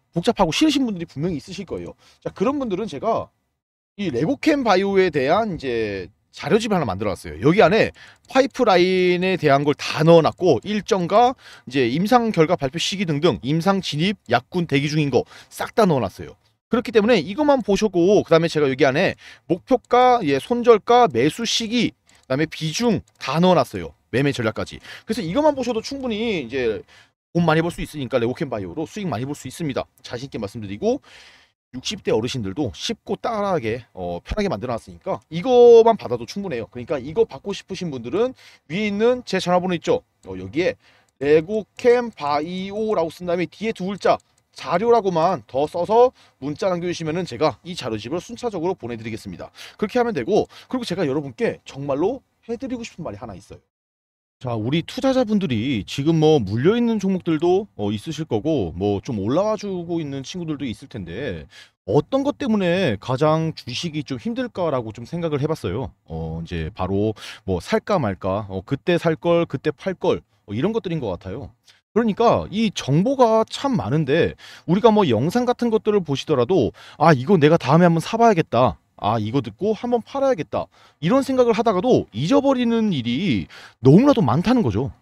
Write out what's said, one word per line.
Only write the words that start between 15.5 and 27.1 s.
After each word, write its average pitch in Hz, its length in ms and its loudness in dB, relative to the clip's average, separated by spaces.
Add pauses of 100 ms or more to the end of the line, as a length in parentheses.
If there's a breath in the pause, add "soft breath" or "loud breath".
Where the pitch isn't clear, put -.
다 - 100 4
넣어놨어요. 110 440 -2 (400)
그렇기 233 220 -2
때문에 220 260 4
이것만 247 460 0
보시고, 196 600 2
그다음에 165 240 4
제가 151 220 0
여기 131 160 2
안에 139 300 2 (320 loud breath)
목표가, 247 760 2
예, 139 140 2
손절가, 240 760 4
매수 139 320 0
시기, 220 480 -2 (300 soft breath)
그다음에 139 240 -2
비중 160 560 -2 (160)
다 143 220 -4
넣어놨어요. 135 520 2 (200)
매매 135 200 2
전략까지. 107 480 -4 (260 loud breath)
그래서 226 180 -4
이것만 277 320 2
보셔도 233 260 -4
충분히 226 640 -6
이제 113 380 -4 (520 soft breath)